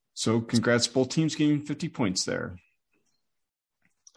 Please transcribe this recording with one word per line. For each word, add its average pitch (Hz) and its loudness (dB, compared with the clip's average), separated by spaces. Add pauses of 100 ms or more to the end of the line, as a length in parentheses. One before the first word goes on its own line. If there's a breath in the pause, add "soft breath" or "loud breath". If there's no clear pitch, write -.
(160)
So 117 0
congrats, 117 2
both 131 0
teams 160 0
getting 147 2
fifty 151 -6
points 95 -2
there. 90 -6 (1600)